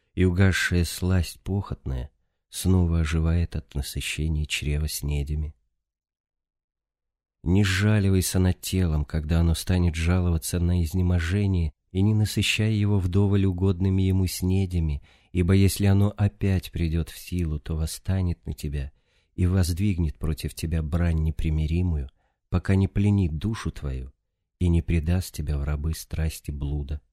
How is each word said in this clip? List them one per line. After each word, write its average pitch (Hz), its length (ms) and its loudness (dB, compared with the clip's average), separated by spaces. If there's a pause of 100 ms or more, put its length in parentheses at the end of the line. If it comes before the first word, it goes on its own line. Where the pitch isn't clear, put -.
(140)
и 90 100 2
угасшая 90 600 4
сласть 90 580 -2
похотная 69 680 -6 (400)
снова 87 500 2
оживает 82 560 0
от - 180 -10
насыщения 76 720 -4
чрева 73 420 -2
снедями. 73 680 -4 (1900)
Не 98 220 4
сжаливайся 95 760 2
над 92 220 2
телом, 80 440 0
когда 80 360 0
оно 82 140 4
станет 90 400 0
жаловаться 87 640 0
на 87 240 2
изнеможение, 87 880 0 (200)
и 95 100 0
не 107 100 4
насыщай 107 600 0
его 101 240 2
вдоволь 98 480 2
угодными 95 560 2
ему 95 240 2
снедями, 87 760 -2 (300)
ибо 90 220 2
если 98 320 4
оно 98 300 4
опять 98 560 -2
придёт 82 360 -2
в - 100 -16
силу, 82 400 -4
то 80 180 -8
восстанет 87 680 -4
на 82 80 -8
тебя 71 400 -8 (420)
и 92 120 2
воздвигнет 87 720 0
против 78 340 -4
тебя 80 300 -4
брань 80 400 0
непримиримую, 78 880 -2 (400)
пока 92 240 0
не 95 140 4
пленит 101 500 2
душу 104 320 -6
твою 65 420 -8 (460)
и 90 100 2
не 85 140 4
предаст 85 500 0
тебя 73 260 -4
в 69 40 -4
рабы 73 320 -2
страсти - 560 -6
блуда. 71 500 -6 (120)